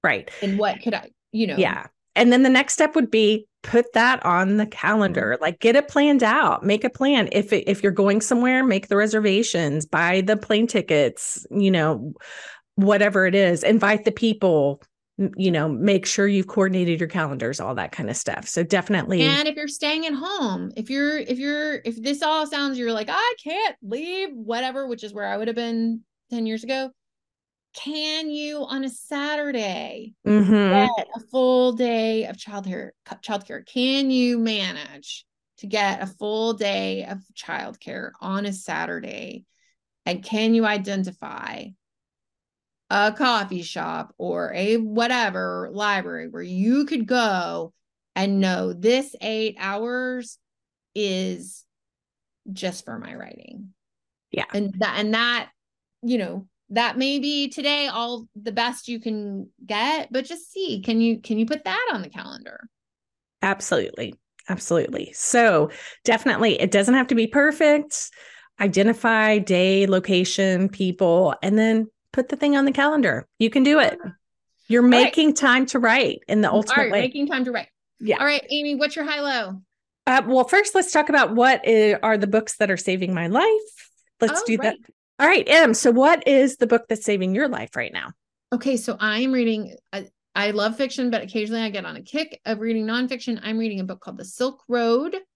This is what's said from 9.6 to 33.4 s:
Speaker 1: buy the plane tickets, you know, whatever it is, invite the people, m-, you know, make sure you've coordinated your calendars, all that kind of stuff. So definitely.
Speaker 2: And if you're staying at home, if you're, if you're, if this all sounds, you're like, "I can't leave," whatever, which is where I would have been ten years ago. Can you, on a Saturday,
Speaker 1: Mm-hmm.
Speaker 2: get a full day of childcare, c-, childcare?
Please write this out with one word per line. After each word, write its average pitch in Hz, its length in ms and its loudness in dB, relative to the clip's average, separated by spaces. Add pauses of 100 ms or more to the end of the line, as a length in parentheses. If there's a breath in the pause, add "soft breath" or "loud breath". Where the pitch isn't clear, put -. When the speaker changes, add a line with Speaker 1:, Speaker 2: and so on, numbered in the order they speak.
Speaker 1:
buy 175 360 2
the 208 140 2
plane 214 300 0
tickets, - 840 0
you 196 200 2
know, 151 440 0 (640 loud breath)
whatever 196 500 4
it 180 80 2
is, 180 280 4
invite 214 420 2
the 220 80 2
people, 175 680 2 (380)
m-, 196 160 0
you 190 140 0
know, 160 180 0
make 185 380 0
sure 202 200 0
you've 196 200 2
coordinated 185 520 0
your 165 100 -4
calendars, 143 520 -4
all 104 140 -6
that 98 180 -8
kind 120 180 -8
of 117 60 -6
stuff. - 320 -8
So - 160 -2
definitely. 185 560 0
Speaker 2:
And 277 260 2
if 302 100 -4
you're 302 120 -8
staying 311 380 -4
at 302 80 -4
home, 262 640 -6
if 220 140 -10
you're, 285 280 -2
if 254 200 -4
you're, 294 460 -4
if 226 180 -8
this 285 200 -4
all 311 240 0
sounds, 285 320 -4
you're 233 140 -4
like, 214 180 -4
"I 453 240 -2 (100)
can't 349 380 -4
leave," 320 500 -6
whatever, 247 540 -6
which 233 180 -10
is 208 80 -14
where 202 140 -8
I 202 100 -4
would 220 120 -4
have 226 80 -6
been 226 440 -4 (300)
ten 233 160 -4
years 220 180 -6
ago. 262 260 -6 (840)
Can 311 600 -6
you, 294 320 -6
on 269 180 -8
a 269 80 -6
Saturday, 254 1200 -6 (120)
Speaker 1:
Mm-hmm. 208 680 4
Speaker 2:
get 202 180 -4
a 226 60 -12 (100)
full 254 420 2
day 226 540 -2
of 196 100 -12
childcare, 196 540 -10 (180)
c-, - 140 -14
childcare? - 420 -8